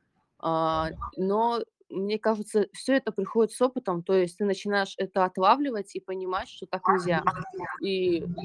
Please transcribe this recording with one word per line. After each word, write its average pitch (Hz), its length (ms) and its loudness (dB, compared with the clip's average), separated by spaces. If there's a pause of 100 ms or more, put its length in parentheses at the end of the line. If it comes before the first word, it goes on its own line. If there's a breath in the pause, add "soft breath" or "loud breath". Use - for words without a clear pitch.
(400)
а, 160 520 0 (260)
но 220 440 0 (300)
мне 202 280 -2
кажется, 214 540 0
все - 220 0
это 226 180 0
приходит 214 400 0
с - 80 -8
опытом, 247 420 0
то 190 120 2
есть 180 240 2
ты 208 60 0
начинаешь 196 540 0
это 185 260 0
отлавливать 214 720 2
и - 40 -8
понимать, 190 480 -4
что - 180 -16
так - 200 -4
нельзя. 175 400 2 (520)
И 180 480 0 (180)